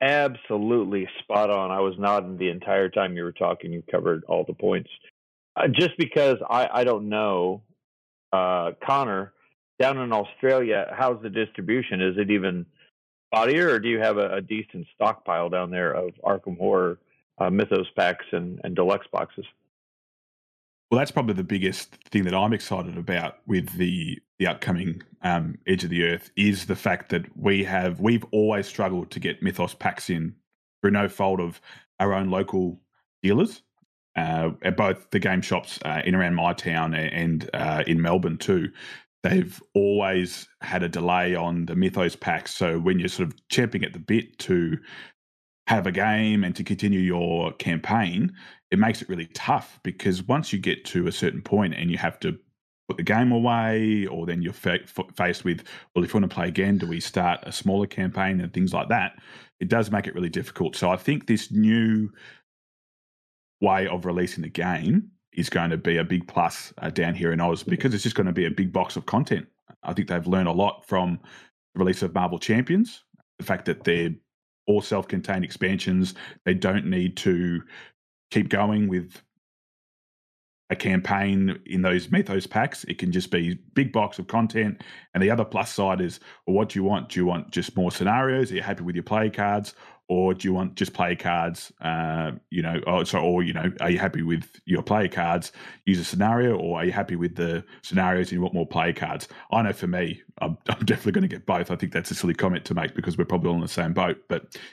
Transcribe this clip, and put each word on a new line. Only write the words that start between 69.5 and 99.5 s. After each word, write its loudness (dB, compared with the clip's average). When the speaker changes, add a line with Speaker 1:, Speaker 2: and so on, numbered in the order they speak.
Speaker 2:
I -6
think -2
they've -2
learned 2
a 2
lot 0
from 0
the -4
release 2
of -2
Marvel 0
Champions, 2
the -10
fact -4
that -4
they're 2
all 4
self-contained -2
expansions. 0
They 4
don't 0
need 0
to 0
keep 2
going 2
with -4
a 0
campaign 2
in -2
those 2
Mythos 2
packs. -2
It -6
can -2
just 0
be 0
big 2
box 0
of -10
content. 0
And 2
the 6
other 2
plus -4
side 0
is, -4
well, 2
what 2
do -4
you 0
want? 0
Do -2
you 2
want -2
just -4
more 2
scenarios? 2
Are -6
you -2
happy -6
with -6
your -4
player 0
cards? -2
Or 4
do -4
you 2
want -2
just -2
player 0
cards? -2
Uh, -2
you -2
know, -2
oh, 2
so, 0
or, 2
you -2
know, -2
are 0
you 4
happy -2
with -4
your 2
player 0
cards? -2
Use 4
a -4
scenario, 2
or -2
are -2
you 2
happy -2
with -2
the -2
scenarios 0
and -6
you -2
want -2
more 0
player 0
cards? -6